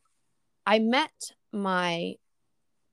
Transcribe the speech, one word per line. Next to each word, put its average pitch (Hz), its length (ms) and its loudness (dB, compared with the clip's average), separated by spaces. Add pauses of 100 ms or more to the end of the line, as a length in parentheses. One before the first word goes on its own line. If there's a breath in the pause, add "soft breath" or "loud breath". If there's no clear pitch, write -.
(640)
I 214 140 4
met 254 520 0 (220)
my 180 600 -2 (760)